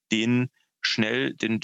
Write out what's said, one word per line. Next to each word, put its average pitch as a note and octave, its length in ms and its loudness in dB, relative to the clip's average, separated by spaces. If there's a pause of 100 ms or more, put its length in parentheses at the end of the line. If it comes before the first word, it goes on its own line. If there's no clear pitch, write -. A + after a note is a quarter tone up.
(100)
denen A#2+ 400 2 (300)
schnell B2 540 0
den A2 300 -2